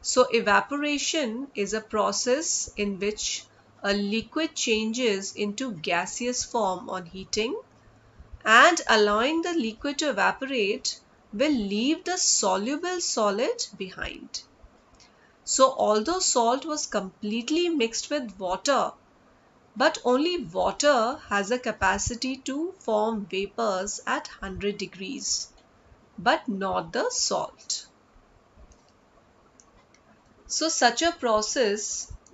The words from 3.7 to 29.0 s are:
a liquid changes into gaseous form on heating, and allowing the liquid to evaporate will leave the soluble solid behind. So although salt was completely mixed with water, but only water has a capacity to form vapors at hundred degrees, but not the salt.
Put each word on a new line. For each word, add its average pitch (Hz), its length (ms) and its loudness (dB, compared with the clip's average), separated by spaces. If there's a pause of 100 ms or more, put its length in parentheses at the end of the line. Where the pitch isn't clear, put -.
a 202 100 2
liquid 214 600 -2
changes 220 800 0
into 208 380 -4
gaseous 190 720 -4
form 190 460 -2
on 185 160 -6
heating, 214 500 -4 (880)
and 277 440 8
allowing 226 560 4
the 349 100 -2
liquid 277 460 -2
to 311 100 0
evaporate 214 920 0 (340)
will 262 180 2
leave 240 540 0
the 359 120 -2
soluble 302 840 0
solid 240 680 0 (100)
behind. - 640 -12 (1000)
So 262 340 4
although 214 420 2
salt 262 460 2
was 302 220 -6
completely 226 800 -2
mixed 254 420 0
with 240 300 -6
water, 190 520 0 (840)
but 277 300 2
only 294 320 2
water 233 920 2
has 202 240 0
a 247 80 0
capacity 226 760 -2
to 302 420 -6
form 214 500 0
vapors 196 760 -4
at 294 200 -2
hundred 196 500 -6
degrees, 190 720 -6 (680)
but 254 300 0
not 185 460 -4
the 311 160 0
salt. - 760 -4 (2500)